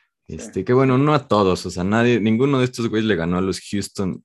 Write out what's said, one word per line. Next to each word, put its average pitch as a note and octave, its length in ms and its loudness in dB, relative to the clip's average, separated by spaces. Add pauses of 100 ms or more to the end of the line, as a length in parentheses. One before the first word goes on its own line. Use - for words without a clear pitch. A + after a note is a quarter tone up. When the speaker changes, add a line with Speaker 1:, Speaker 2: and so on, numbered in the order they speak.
(260)
Speaker 1:
Sí. E2+ 100 -14
Speaker 2:
Este, F#2 280 -8
que A2+ 80 0
bueno, C3 240 4
no C#3+ 180 2
a - 140 -2
todos, F#2+ 380 2
o F#2 40 -8
sea, F2 140 -6
nadie, A#2 360 2
ninguno A#2+ 380 0
de B2+ 60 2
estos A#2+ 240 -4
güeyes A2 180 -2
le G#2+ 100 2
ganó E2+ 220 -2
a F#2 40 0
los F#2 180 -4
Houston - 640 -8